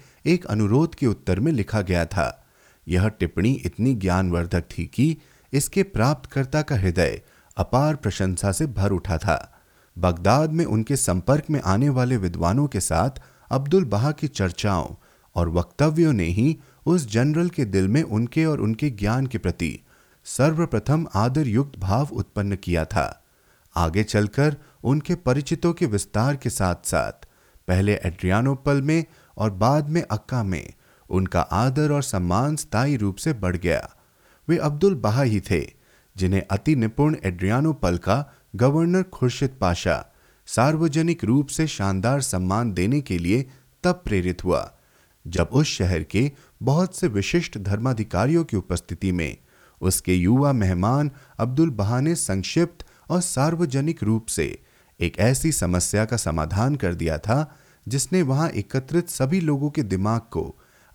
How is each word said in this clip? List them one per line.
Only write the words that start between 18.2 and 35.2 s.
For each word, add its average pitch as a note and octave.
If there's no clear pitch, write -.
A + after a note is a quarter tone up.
और D3
उनके A2
ज्ञान A2
के A#2+
प्रति -
सर्वप्रथम D#3
आदर B2+
युक्त C3
भाव G2+
उत्पन्न G2+
किया E2+
था। D#2
आगे E2+
चलकर B2
उनके D3+
परिचितों D3+
के E3+
विस्तार A2+
के B2+
साथ-साथ F2
पहले G2
एड्रियानोपल B2+
में D#3
और G#2+
बाद C3
में D#3+
अक्का A#2
में F2+
उनका F2+
आदर C3
और C#3+
सम्मान G#2+
स्थायी C3+
रूप G2+
से -
बढ़ F#2+
गया। E2+
वे E3
अब्दुल D3+
बहा A2